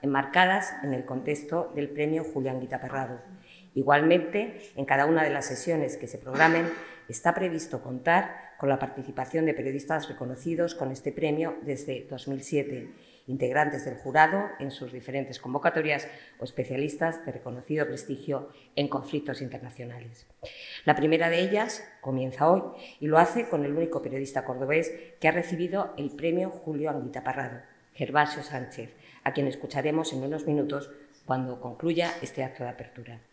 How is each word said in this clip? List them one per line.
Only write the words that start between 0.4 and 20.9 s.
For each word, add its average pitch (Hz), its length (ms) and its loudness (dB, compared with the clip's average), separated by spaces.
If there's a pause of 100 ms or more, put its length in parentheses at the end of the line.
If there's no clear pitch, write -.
en 139 100 -2
el 123 140 -2
contexto 151 680 -2
del 143 140 -2
premio 151 340 0
Julián 131 380 -2
Guita 127 200 -6
Parrado. 127 400 -6 (540)
Igualmente, 160 840 6 (160)
en 139 80 -2
cada 139 220 6
una 160 180 6
de 147 60 4
las 139 160 0
sesiones 143 500 0
que - 100 -8
se - 120 -10
programen, 160 480 4 (420)
está 170 260 0
previsto 165 480 -2
contar 170 760 0
con 139 100 0
la 135 100 4
participación 135 680 -2
de 151 80 4
periodistas 139 540 -2
reconocidos 156 680 -2
con 135 160 -4
este 131 220 -6
premio 160 500 0
desde 135 460 -6
dos 131 200 -10
mil 135 140 -4
siete, 139 480 -2 (360)
integrantes 135 600 0
del 123 100 -6
jurado 160 640 4
en 139 120 -6
sus 127 220 -10
diferentes 127 460 -6
convocatorias 147 680 0 (320)
o - 60 -8
especialistas 143 800 -2
de 131 80 -8
reconocido 127 540 -2
prestigio - 640 -6 (260)
en 143 120 0
conflictos 139 540 -4
internacionales. 120 840 -12 (580)
La 151 100 6